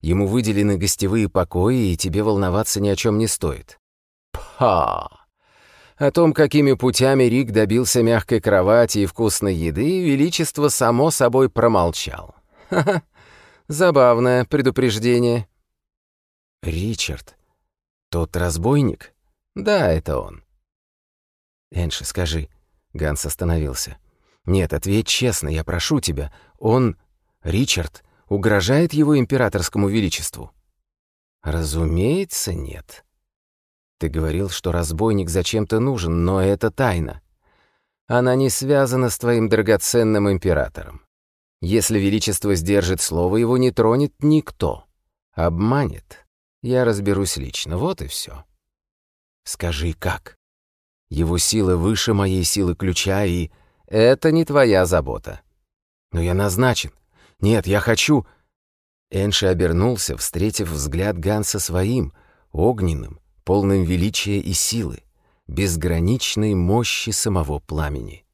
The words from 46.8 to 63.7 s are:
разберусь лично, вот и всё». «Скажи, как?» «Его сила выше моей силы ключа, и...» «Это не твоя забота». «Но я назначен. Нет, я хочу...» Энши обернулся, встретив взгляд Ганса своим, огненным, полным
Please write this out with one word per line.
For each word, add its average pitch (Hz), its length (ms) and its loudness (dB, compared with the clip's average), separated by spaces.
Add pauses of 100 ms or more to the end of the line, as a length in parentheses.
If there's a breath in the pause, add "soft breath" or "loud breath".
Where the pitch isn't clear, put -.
разберусь 101 500 0
лично, 71 420 -8
вот 165 240 -4
и 69 60 -10
всё». - 380 -12 (1000)
«Скажи, 82 500 -4
как?» - 440 -8 (720)
«Его 82 280 0
сила 95 380 0
выше 104 380 0
моей 95 300 0
силы 87 320 -2
ключа, 95 500 -2
и...» 87 260 -4 (360)
«Это 127 440 4
не 165 140 2
твоя 117 400 4
забота». 76 560 -4 (720)
«Но 85 100 -2
я 87 120 -2
назначен. 101 580 0 (480 soft breath)
Нет, 104 280 2
я 101 120 2
хочу...» 117 460 0 (840 soft breath)
Энши 98 360 0
обернулся, 90 680 0
встретив 98 540 -4
взгляд 82 480 -4
Ганса 101 420 -2
своим, 92 540 -2 (380 soft breath)
огненным, 82 680 -2 (300)
полным 98 340 2